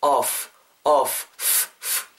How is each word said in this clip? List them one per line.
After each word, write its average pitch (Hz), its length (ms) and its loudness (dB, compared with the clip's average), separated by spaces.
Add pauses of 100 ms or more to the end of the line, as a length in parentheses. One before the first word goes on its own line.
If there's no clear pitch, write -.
off, 135 480 0 (340)
off, 143 440 2 (100)
f, - 420 -2
f. - 280 -6 (100)